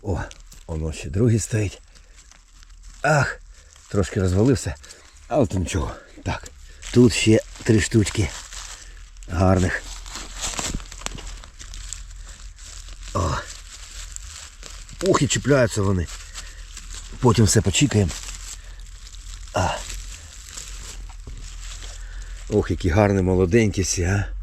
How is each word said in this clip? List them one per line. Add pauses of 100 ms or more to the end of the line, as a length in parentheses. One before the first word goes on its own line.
О, (460)
воно
ще
другий
стоїть. (1200)
Ах, (480)
трошки
розвалився, (540)
але
то
нічого. (300)
Так, (440)
тут
ще (220)
три
штучки (1000)
гарних. (3250)
О. (1700)
Ух,
і
чіпляються
вони. (1120)
Потім
все
почікаємо. (1400)
А. (2750)
Ох,
які
гарні,
молоденькі
всі,
а. (140)